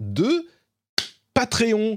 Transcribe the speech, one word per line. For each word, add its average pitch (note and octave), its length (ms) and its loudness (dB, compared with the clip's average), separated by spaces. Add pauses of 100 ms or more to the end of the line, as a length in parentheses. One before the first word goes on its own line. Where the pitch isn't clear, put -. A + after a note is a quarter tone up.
de G3 440 -2 (880)
Patreon. A3+ 640 2